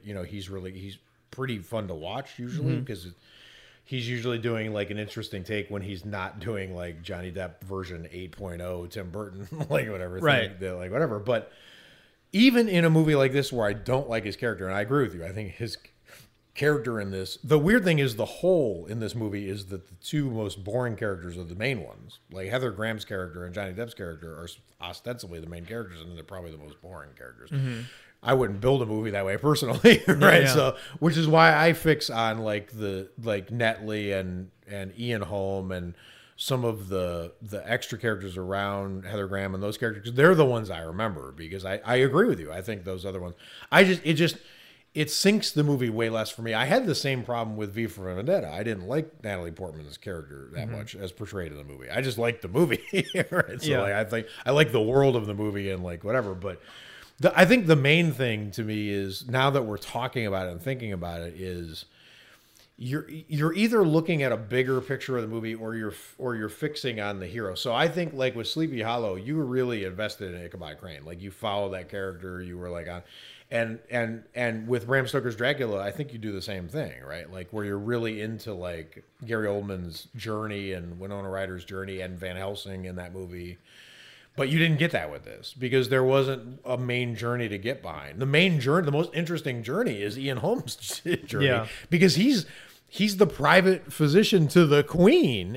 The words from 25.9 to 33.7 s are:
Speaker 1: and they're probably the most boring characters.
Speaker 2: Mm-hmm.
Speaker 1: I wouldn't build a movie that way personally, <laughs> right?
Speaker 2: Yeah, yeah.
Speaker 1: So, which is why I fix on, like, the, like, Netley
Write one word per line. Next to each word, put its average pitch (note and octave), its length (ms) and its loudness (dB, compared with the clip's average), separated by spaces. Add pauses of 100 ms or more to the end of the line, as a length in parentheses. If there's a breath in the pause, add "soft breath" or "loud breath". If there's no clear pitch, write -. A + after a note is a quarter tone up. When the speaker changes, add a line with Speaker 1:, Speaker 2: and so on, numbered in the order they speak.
Speaker 1:
and E2+ 160 -14
they're D#2+ 80 -14
probably F2 280 -14
the D#2 60 -16
most D2 220 -20
boring E2 380 -18
characters. B1 320 -20
Speaker 2:
Mm-hmm. C3 300 -4 (420 loud breath)
Speaker 1:
I B2 120 2
wouldn't G#2 260 2
build C3 220 4
a A#2 40 0
movie G#2+ 240 -2
that G2 160 -2
way F#2+ 100 0
personally, C#3 680 6
<laughs> - 20 0
right? D#3+ 140 4
Speaker 2:
Yeah, F3 200 10
yeah. C#3 140 6
Speaker 1:
So, C3 220 4 (240 loud breath)
which D3+ 180 4
is E3 80 4
why D#3+ 320 8
I E3 160 6
fix D3+ 340 2
on, A2+ 300 0
like, G#2+ 320 -2
the, G2 380 -4 (140)
like, G#2 280 -2
Netley G#2+ 640 0